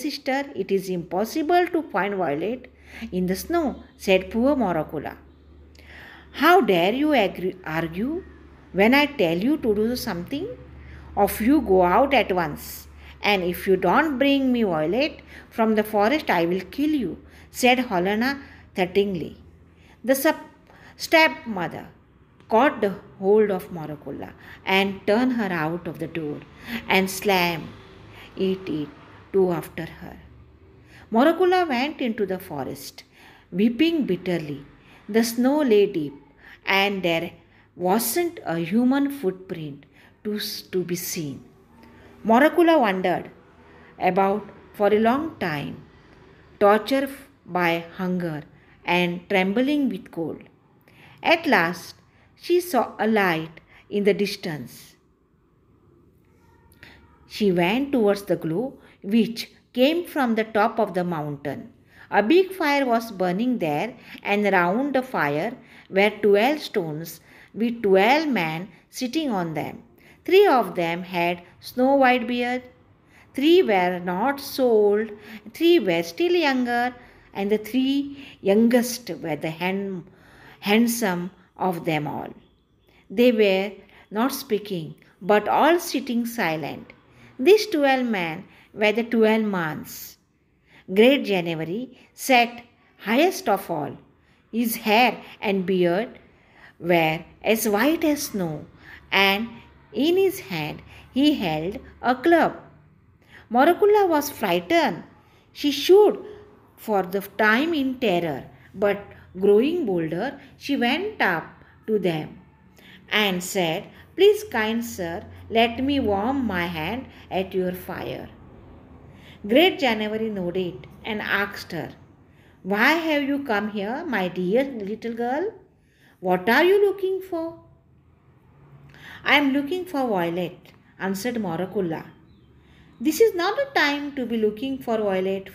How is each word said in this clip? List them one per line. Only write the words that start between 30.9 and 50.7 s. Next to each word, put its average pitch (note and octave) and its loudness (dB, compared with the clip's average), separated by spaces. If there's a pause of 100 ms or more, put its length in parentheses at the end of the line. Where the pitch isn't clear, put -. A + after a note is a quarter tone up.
Morokula E4+ 4
went C#4+ -4
into G#3+ -2
the F#3 -6
forest, - -12 (460)
weeping A#3+ 2
bitterly. E3+ -4 (480)
The A3 2
snow A#3+ 0 (160)
lay G#3 6 (100)
deep, D3 -4 (520)
and G3 0
there E3+ -2 (440)
wasn't A#3 -2
a E3 -4
human B3 0
footprint E3+ -8 (380)
to G#3 -4
s-, - -10 (100)
to F3+ -2
be F3 -4
seen. D3+ -8 (800)
Morokula D#4+ 6
wandered F#3+ 0 (680)
about G3 0 (240)
for G#3 2
a G#3 4
long D4+ -4
time, D3+ -6 (840)
tortured G#3+ 4 (380)
by E3+ 0 (140)
hunger F3 -4 (440)
and F3 -2
trembling B3 0
with - -8
cold. D#3+ -8 (840)